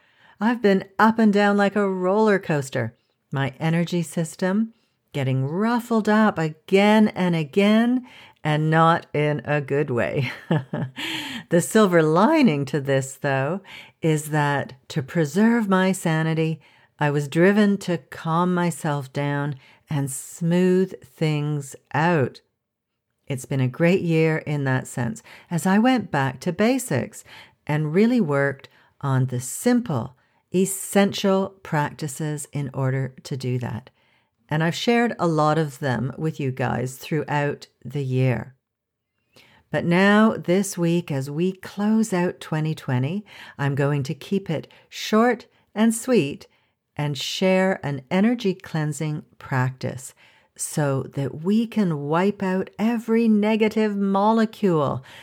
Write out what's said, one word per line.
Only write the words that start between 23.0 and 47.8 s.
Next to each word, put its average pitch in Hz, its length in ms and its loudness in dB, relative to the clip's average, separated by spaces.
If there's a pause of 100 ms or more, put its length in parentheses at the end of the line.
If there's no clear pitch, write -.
It's 131 180 -8
been 139 140 -4
a 127 80 2
great 170 340 2
year 160 360 2
in 147 260 -4
that 131 240 -2
sense, - 340 -6 (300)
as 170 160 -2
I 190 100 4
went 254 320 2
back 135 300 -2
to 180 120 -4
basics 208 720 -2 (440)
and 151 260 -2
really 233 260 4
worked 139 480 0 (340)
on 131 260 0
the 123 120 -6
simple, 185 800 -2 (380)
essential 190 960 0 (120)
practices 151 880 -6
in 143 220 -6
order 135 400 -2 (100)
to 147 140 -8
do 127 220 -4
that. 117 320 -8 (580)
And 156 140 0
I've 165 100 0
shared 233 460 0
a 175 80 0
lot 151 300 2
of 151 200 -2
them 127 400 -2
with 156 220 -6
you 135 120 -2
guys 127 460 -4
throughout 143 720 -4 (180)
the 139 180 -6
year. 127 520 0 (1160)
But 151 140 -2
now, 202 520 4
this 180 400 -2
week, 170 340 0
as 139 200 -4
we 180 220 -2
close 220 600 -2
out 180 260 0
twenty 156 360 -2
twenty, 139 500 -2 (320)
I'm 139 160 -2
going 143 300 0
to 156 100 -6
keep 196 340 -4
it 143 200 -6 (200)
short 233 600 0 (260)
and 220 220 2
sweet 185 500 0 (500)
and 147 220 -4
share 185 640 0